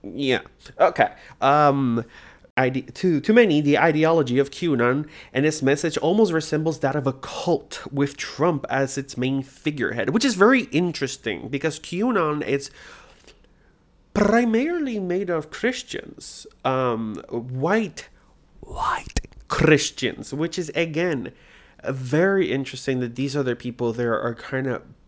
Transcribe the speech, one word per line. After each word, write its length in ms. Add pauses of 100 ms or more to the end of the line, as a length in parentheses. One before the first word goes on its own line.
Yeah. 380 (400)
Okay. 320 (300)
Um, 640 (500)
ide-, 400
to, 240
to 140
many, 260
the 180
ideology 600
of 100
QAnon 600 (240)
and 120
its 160
message 360
almost 340
resembles 480
that 160
of 100
a 60
cult, 800
with 240
Trump 540
as 280
its 200
main 260
figurehead, 680
which 120
is 120
very 300
interesting 840
because 320
QAnon 640
is 260 (1400)
primarily 880
made 280
of 220
Christians, 960 (160)
um, 520 (140)
white, 760 (540)
white 680 (220)
Christians, 840
which 240
is, 180
again, 580 (540)
very 640
interesting 480
that 160
these 220
other 180
people 380
there 260
are 140
kinda 480 (260)